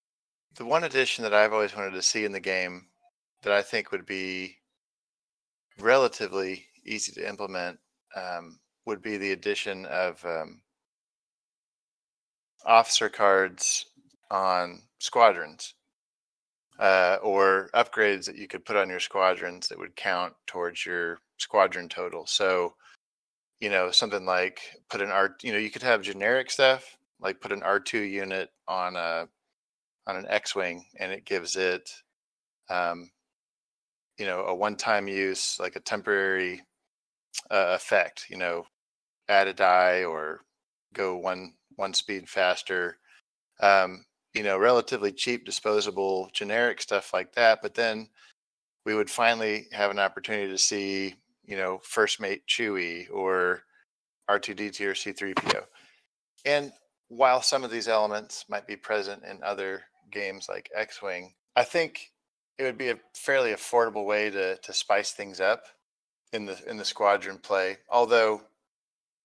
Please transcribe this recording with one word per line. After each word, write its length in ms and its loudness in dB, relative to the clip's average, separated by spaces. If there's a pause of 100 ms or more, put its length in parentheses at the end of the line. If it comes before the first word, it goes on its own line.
(540)
The 100 -12
one 200 2
addition 400 0
that 100 2
I've 180 6
always 240 0
wanted 160 -6
to 100 -8
see 220 2
in 80 -2
the 80 -6
game 460 -4 (560)
that 100 0
I 100 6
think 300 -4
would 140 -6
be 500 -6 (1200)
relatively 880 2 (180)
easy 280 -6
to 160 -8
implement, 500 -8 (380)
um, 420 -10 (280)
would 160 -6
be 140 -6
the 160 -2
addition 540 -4
of, 380 -4
um, 360 -8 (2000)
officer 420 6
cards 800 2 (440)
on 520 0 (160)
squadrons, 760 2 (1080)
uh, 420 6
or 520 4
upgrades 520 2
that 100 -10
you 120 -14
could 160 -12
put 120 -2
on 120 2
your 120 -6
squadrons 680 0
that 100 -14
would 160 -14
count 400 -4 (120)
towards 380 -6
your 340 -6 (200)
squadron 500 2
total. 380 -8
So, 480 0 (840)
you 100 -4
know, 200 2
something 360 -2
like 340 0 (300)
put 120 -2
an 80 -4
R, 320 2
you 100 -6
know, 60 0
you 120 -4
could 120 -12
have 200 2
generic 480 -2
stuff, 460 2 (240)
like 200 -6
put 120 -8
an 100 -6
R 160 4
two 220 -4
unit 500 -6 (160)
on 300 -4
a, 320 -4 (800)
on 100 -6
an 120 -10
X-Wing, 560 -4 (140)
and 140 -8
it 120 -10
gives 320 -4
it, 340 -2 (800)
um, 400 -4 (1080)
you 100 -6
know, 140 -2
a 140 -2
one-time 520 0
use, 540 -2
like 160 -6
a 40 -12
temporary, 800 -2 (880)
uh, 240 4
effect, 540 0
you 80 -14
know, 300 -4 (640)
add 180 6
a 60 -2
die 520 4
or 360 -6 (520)
go 240 -2
one, 380 -6 (220)
one 180 -4
speed 340 -6
faster, 680 0 (640)
um, 440 4 (300)
you 80 -4
know, 160 0
relatively 540 4
cheap, 320 -4
disposable, 880 -2
generic 480 -2
stuff 340 -4
like 200 -4
that. 280 6
But 120 -6
then 340 -2 (760)
we 100 -2
would 160 0
finally 640 0
have 180 0
an 80 -4
opportunity 520 -2
to 80 -6
see, 560 -2 (300)
you 120 -10
know, 260 -4
First 380 0
Mate 280 -4
Chewie 640 -2
or 500 0 (640)
R 100 2
two 160 -10
D 160 -6
two 200 -4
or 40 -2
C 180 -8
three 220 -8
P 220 -2
O. 40 -6 (840)
And 280 0 (360)
while 320 4
some 240 0
of 60 -6
these 180 -4
elements 600 0
might 180 -8
be 100 -10
present 480 -6
in 180 -16
other 420 -6 (260)
games 380 -8
like 260 -10
X-Wing, 580 -8 (240)
I 80 4
think 460 -4 (480)
it 60 -2
would 120 -2
be 140 -4
a 80 -4 (160)
fairly 380 2
affordable 520 0
way 260 0
to, 260 -2
to 160 -16
spice 400 0
things 280 -10
up 240 2 (680)
in 120 -6
the, 140 -10 (100)
in 80 -8
the 80 -8
squadron 540 2
play. 400 -2 (100)
Although, 540 4 (840)